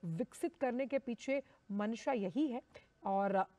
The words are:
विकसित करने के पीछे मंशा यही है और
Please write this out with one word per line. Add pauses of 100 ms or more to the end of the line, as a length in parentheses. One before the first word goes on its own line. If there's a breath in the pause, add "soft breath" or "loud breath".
विकसित
करने
के
पीछे (280 soft breath)
मंशा
यही
है (440 loud breath)
और (140)